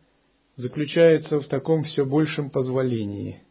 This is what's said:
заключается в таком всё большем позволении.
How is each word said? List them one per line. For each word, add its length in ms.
заключается 840
в 80
таком 360
всё 220
большем 460
позволении. 1000